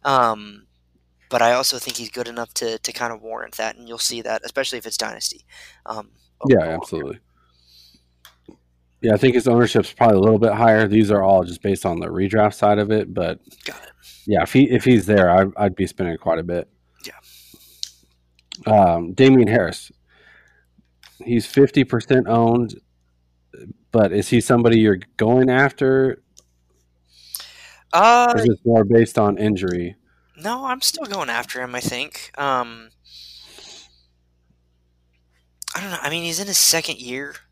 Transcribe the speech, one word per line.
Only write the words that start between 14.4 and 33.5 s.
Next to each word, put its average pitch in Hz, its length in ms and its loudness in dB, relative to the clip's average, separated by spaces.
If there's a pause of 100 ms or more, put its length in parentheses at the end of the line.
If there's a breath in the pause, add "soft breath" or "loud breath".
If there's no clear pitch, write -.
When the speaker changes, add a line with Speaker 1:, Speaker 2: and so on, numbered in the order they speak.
Speaker 2:
if - 100 -6
he, 131 180 4
if 120 140 0
he's 117 220 4
there, 98 240 4
I, 95 140 4 (200)
I'd 92 120 -2
be 92 100 -2
spending 85 300 -8
quite 82 220 -4
a 82 40 -8
bit. 87 260 -8 (360)
Speaker 1:
Yeah. - 1700 -12 (220)
Speaker 2:
Um, 87 180 -6
Damian 131 360 6
Harris, 101 420 -4 (1300 soft breath)
he's 117 220 -2
fifty 139 380 2
percent 127 440 0
owned, 117 520 0 (1120)
but 101 200 4
is 101 160 -2
he 120 120 4
somebody 117 400 2
you're 101 200 2 (160)
going 127 340 2
after? 131 720 0 (1700 loud breath)
Speaker 1:
Uh, 240 400 4
Speaker 2:
Or 226 60 0
is - 60 2
this 110 200 2
more 113 180 4
based 113 340 2
on 104 200 0
injury? 92 580 -4 (400)
Speaker 1:
no, 240 300 -8
I'm 254 160 -6
still - 240 -4
going 185 240 -8
after 123 320 -8
him, 123 120 -10
I 123 60 -8
think. - 560 -10
Um, 120 540 -6 (2750 loud breath)